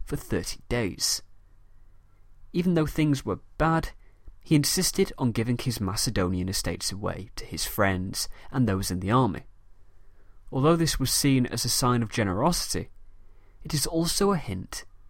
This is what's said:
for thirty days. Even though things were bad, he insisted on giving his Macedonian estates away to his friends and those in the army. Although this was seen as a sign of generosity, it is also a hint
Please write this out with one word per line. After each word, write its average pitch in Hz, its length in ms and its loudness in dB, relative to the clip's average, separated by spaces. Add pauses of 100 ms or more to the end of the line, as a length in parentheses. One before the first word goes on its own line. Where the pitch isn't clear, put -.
for - 120 -6
thirty - 520 -4
days. - 540 -2 (1300)
Even 175 200 2
though 156 140 4
things 147 360 2
were 95 180 -2 (180)
bad, 160 300 2 (500)
he - 160 2
insisted 175 640 2
on 127 120 2
giving 117 280 0
his 120 200 -2
Macedonian 92 680 0
estates - 420 -2
away 95 440 -6
to - 100 -8
his - 200 -6
friends 95 600 0 (240)
and 131 160 4
those 98 220 2
in 90 100 -2
the 92 120 0
army. 120 320 2 (1080)
Although 143 240 4
this 165 240 2
was 131 120 0
seen 135 340 4
as - 200 -4
a 120 40 -2
sign 123 320 2
of 110 80 -2
generosity, 107 800 0 (720)
it 156 120 -6
is 139 100 0
also 170 460 2
a 190 60 2
hint - 460 -8 (260)